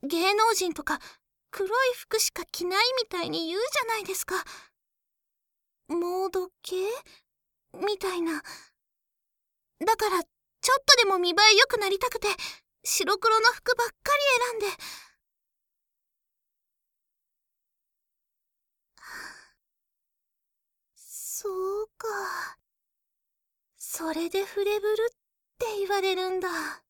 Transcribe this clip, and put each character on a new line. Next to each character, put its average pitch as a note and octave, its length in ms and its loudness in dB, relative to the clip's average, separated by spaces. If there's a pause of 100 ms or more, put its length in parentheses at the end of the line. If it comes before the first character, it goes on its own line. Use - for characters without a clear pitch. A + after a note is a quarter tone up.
芸 E4+ 320 2
能 A4 180 4
人 F4+ 200 0
と D4 120 -8
か、 D4+ 160 -2 (500)
黒 G4 160 -4 (240)
い B4 40 -2
服 - 240 -4
し - 120 0
か - 140 -12
着 - 200 -6
な F#4+ 160 2
い B4 120 2 (100)
み - 60 -8
た F4 140 -4
い - 60 -4
に E4 180 -4
言 F4 100 -4
う - 20 -2
じ A#4 60 0 (140)
ゃ B4+ 60 -2
な A4+ 120 -2
い G4+ 80 -6
で F#4 100 -6
す - 100 -6
か。 F#4 200 -4 (1400)
モ F4 400 -2
ー - 20 -2
ド F#4 200 -4 (120)
系？ F#4 280 -4 (840)
み G4 240 -4
た F#4+ 160 -4
い F4 80 -4
な。 E4 220 -4 (1400)
だ A4 120 4
か G#4+ 120 0
ら、 F#4+ 140 2
ち - 20 -4
ょ - 40 -20 (460)
っ C#5 100 2
と C5+ 120 10
で A#4 80 6
も F#4+ 120 2
見 F4+ 120 2
栄 F4 40 -2 (200)
え - 20 8
良 A4+ 100 8
く B4+ 140 -2
な G4 100 0
り G4 100 0
た B4 100 -2
く A#4 100 -8
て、 - 80 -2 (560)
白 - 340 0
黒 A4 220 4
の A#4 140 6
服 - 220 0
ば A#4+ 100 2
っ - 20 -4
か - 60 -8
り - 60 -20 (580)
選 - 0 -
ん - 20 -4 (180)
で。 - 60 -14 (4000)
そ G4 880 -6
う A4 40 -10 (100)
か。 - 600 -6 (1200)
そ - 360 -6
れ E4 160 -2
で G4 140 0
フ G4 200 -4
レ G#4 160 2
ブ G#4 160 0
ル A4+ 160 0
っ - 40 -20 (420)
て A4 220 -4
言 G4 100 -2
わ G4+ 120 2
れ F#4+ 140 0
る F#4 140 -2
ん F#4 100 -2
だ。 E4 500 -6